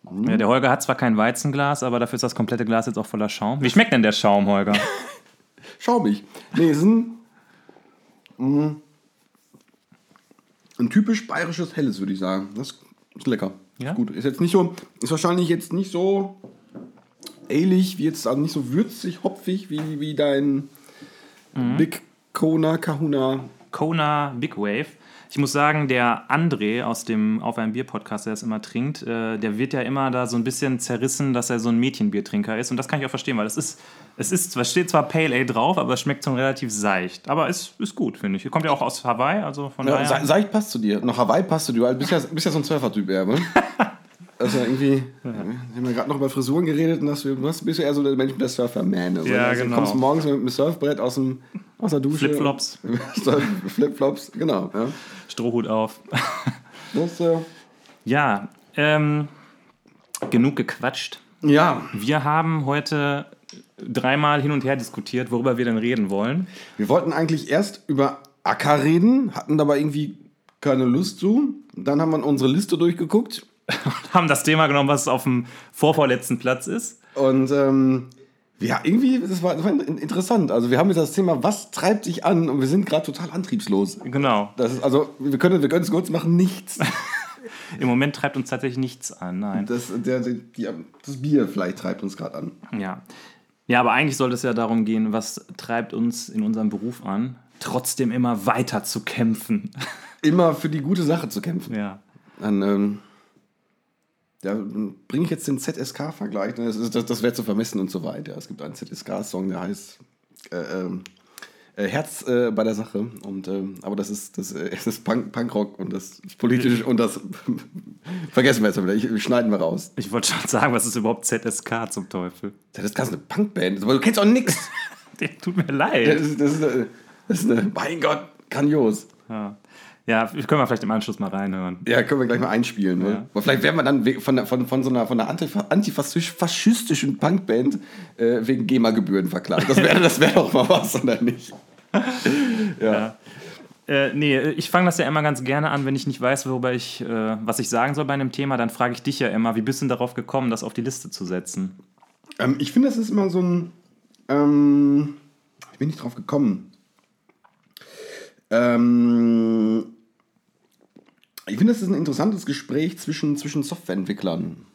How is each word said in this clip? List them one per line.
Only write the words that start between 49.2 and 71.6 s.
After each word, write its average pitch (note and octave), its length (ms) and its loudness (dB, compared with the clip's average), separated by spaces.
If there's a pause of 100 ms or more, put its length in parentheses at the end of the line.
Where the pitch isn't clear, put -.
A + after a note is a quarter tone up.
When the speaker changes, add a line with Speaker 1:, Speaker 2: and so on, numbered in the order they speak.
Speaker 2:
Ja, B2 180 2
Speaker 1:
also, B2 160 0
Speaker 2:
genau. A#2 140 0
Speaker 1:
kommst G#2+ 180 2
morgens C#3+ 300 2
mit C#3+ 80 2
dem B2+ 160 0
Surfbrett D3 500 0
aus B2 160 -2
dem, C3 260 -2 (360)
aus G#3+ 140 -2
der C#3+ 100 2
Dusche. C#3+ 160 0 (100)
Speaker 2:
Flipflops. C#3+ 500 -2 (460)
Speaker 1:
<laughs> A2+ 440 0
Flipflops, - 640 -2
genau, G#2+ 400 0
ja. A2+ 140 -2 (420)
Speaker 2:
Strohhut A#2 380 -2
auf. A2 340 -2 (100)
<laughs> - 840 -6
Speaker 1:
Das, E3+ 280 -2
äh E3 160 4 (680)
Speaker 2:
Ja, A2+ 460 0 (260)
ähm, D3+ 540 2 (1040)
genug C3 260 4
gequatscht. - 600 -4 (220)
Speaker 1:
Ja. D3 420 6 (100)
Speaker 2:
Wir C3 320 0
haben D#3 400 2
heute C#3+ 640 0 (500)
dreimal D3 640 2
hin C#3+ 100 0
und C#3 140 -2
her C3+ 100 2
diskutiert, B2 560 -6
worüber A#2+ 260 0
wir B2 60 0
denn A#2 140 0
reden A2+ 320 0
wollen. A#2+ 380 -2 (280)
Speaker 1:
Wir G#2 140 -2
wollten E3 240 2
eigentlich D#3 360 0
erst F#3 380 0
über C#3 320 2 (240)
Acker C#3+ 400 2
reden, G3+ 500 4
hatten - 240 -2
dabei D3 220 4
irgendwie D3 380 -2 (420)
keine C3 240 2
Lust C3+ 360 2
zu. A#3 360 2 (180)